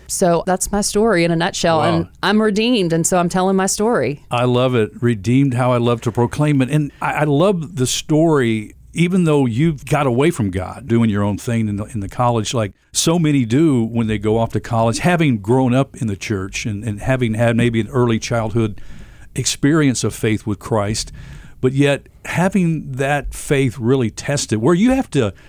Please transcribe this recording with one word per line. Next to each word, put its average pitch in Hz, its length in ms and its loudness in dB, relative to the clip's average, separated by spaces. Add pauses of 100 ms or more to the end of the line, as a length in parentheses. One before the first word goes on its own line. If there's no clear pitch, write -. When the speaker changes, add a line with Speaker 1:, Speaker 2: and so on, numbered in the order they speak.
Speaker 1:
So 170 380 2
that's 185 260 -2
my 208 80 0
story 202 440 2
in 170 60 2
a 165 60 2
nutshell. 165 420 0
Speaker 2:
Wow. 151 60 0 (140)
Speaker 1:
And 165 100 -4 (140)
I'm 208 200 2
redeemed, 214 500 2
and 165 140 0
so 185 120 2
I'm 175 100 2
telling 185 280 0
my 190 100 2
story. 190 640 -2
Speaker 2:
I 123 140 0
love 127 300 2
it. 107 160 2 (100)
Redeemed, 120 540 2
how 127 180 2
I 123 60 2
love 120 240 0
to 120 100 -2
proclaim 139 500 2
it. 120 80 0
And 147 200 0 (100)
I, 147 120 -2
I 147 120 -2
love 165 520 0
the 127 100 0
story, 135 880 0 (200)
even 175 300 2
though 147 220 2
you've 135 380 0
got 147 220 0
away 131 240 2
from 104 200 -2
God, 95 380 -8
doing 113 220 4
your 101 120 0
own 101 160 -2
thing 113 300 -2
in 104 80 -4
the, 104 80 -6
in 110 160 -10
the 98 80 -8
college, 120 460 -2
like 107 180 -2 (200)
so 170 260 2
many 147 260 2
do 127 400 2
when 113 240 -2
they 107 100 0
go 107 200 2
off 113 140 0
to 107 80 -2
college, 113 400 0
having 160 380 2
grown 120 360 2
up 131 220 0
in 123 120 -6
the 101 80 -4
church 98 500 -6
and, 101 160 -6
and 104 180 -6
having 123 340 0
had 117 220 2
maybe 117 240 2
an 104 80 -2
early 120 300 2
childhood 110 640 -2 (540)
experience 143 680 0
of 107 120 -2
faith 110 320 -2
with 104 120 -4
Christ, 107 540 -4 (480)
but 190 120 2
yet 139 340 0 (180)
having 165 680 0
that 139 420 -2
faith 139 440 0
really 120 320 2
tested, - 500 -4
where 147 140 4
you 220 180 4
have 262 180 -2
to 110 220 0 (160)